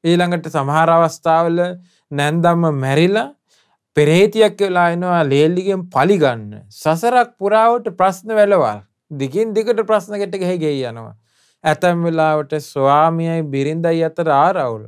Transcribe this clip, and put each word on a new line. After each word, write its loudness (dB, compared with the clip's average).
ඊළඟට 0
සමහර 0
අවස්ථාවල 2
නැන්දම්ම 0
මැරිලා 0
පෙරේතියක් 4
වෙලා 0
එනවා 0
ලේලිගෙන් 0
පලිගන්න. 0
සසරක් 0
පුරාවට 0
ප්‍රශ්න -2
වැලවල්. 2
දිගින් -4
දිගට -2
ප්‍රශ්න -2
ගැට -6
ගැහි -4
ගැහි -4
යනවා. -12
ඇතැම් 0
වෙලාවට -2
ස්වාමියයි 0
බිරිඳයි -2
අතර -4
ආරවුල් 0